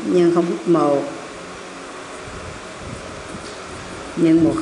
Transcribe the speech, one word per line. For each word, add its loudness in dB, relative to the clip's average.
nhân 6
không 4
phẩy -4
một 4
nhân 8
một 6